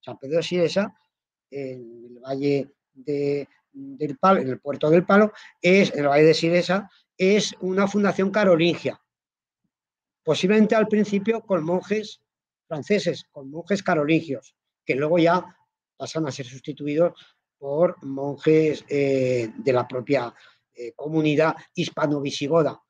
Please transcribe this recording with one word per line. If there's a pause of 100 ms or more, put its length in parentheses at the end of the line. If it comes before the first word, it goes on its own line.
San
Pedro
de
Siresa, (560)
en
el
valle (240)
de, (240)
del
Palo,
en
el
puerto
del
Palo, (280)
es,
en
el
valle
de
Siresa, (260)
es
una
fundación
carolingia, (1200)
posiblemente
al
principio
con
monjes (460)
franceses,
con
monjes
carolingios, (280)
que
luego
ya (400)
pasan
a
ser
sustituidos (500)
por
monjes,
eh,
de
la
propia, (400)
eh,
comunidad (200)
hispano-visigoda